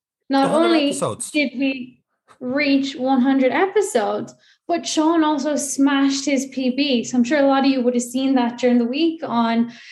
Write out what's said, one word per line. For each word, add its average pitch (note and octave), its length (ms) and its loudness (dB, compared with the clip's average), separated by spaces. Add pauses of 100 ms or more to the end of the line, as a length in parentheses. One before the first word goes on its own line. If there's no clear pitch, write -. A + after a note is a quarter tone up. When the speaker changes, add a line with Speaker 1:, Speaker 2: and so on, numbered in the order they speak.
(300)
Speaker 1:
Not C4+ 140 2
Speaker 2:
The C4+ 60 0
hundred D#4 160 2
Speaker 1:
only D#4+ 240 2
Speaker 2:
episodes. - 420 -6
Speaker 1:
did D4 260 -2
we C4+ 420 -4 (400)
reach C#4 560 0
one B3+ 260 0
hundred C4 300 2
episodes, B3+ 840 -2 (320)
but E4+ 180 -2
Sean D#4+ 380 2
also D4+ 320 0
smashed C#4 680 0
his C4+ 280 0
P B3+ 160 -2
B. B3+ 340 0
So B3 140 -4
I'm A#3+ 60 4
sure C#4+ 160 0
a C#4 80 4
lot C4+ 180 2
of C#4 60 4
you C4 100 0
would B3 140 0
have A#3+ 80 0
seen C4+ 320 -2
that A#3+ 240 0
during B3 180 2
the A#3+ 80 2
week D#4+ 380 -2
on, A#3 480 0 (200)